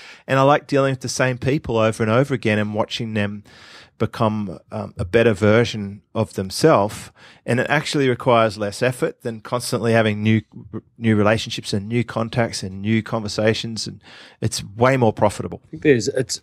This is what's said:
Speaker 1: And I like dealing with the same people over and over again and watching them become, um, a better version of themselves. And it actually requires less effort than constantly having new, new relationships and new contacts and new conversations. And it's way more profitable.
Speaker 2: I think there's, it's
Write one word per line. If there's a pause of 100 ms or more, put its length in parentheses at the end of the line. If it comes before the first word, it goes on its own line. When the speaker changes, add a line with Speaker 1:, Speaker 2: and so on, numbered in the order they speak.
(280)
Speaker 1:
And
I
like
dealing
with
the
same
people
over
and
over
again
and
watching
them (560)
become, (140)
um,
a
better
version (140)
of
themselves. (340)
And
it
actually
requires
less
effort
than
constantly
having
new, (560)
new
relationships
and
new
contacts
and
new
conversations.
And (400)
it's
way
more
profitable.
Speaker 2:
I
think
there's,
it's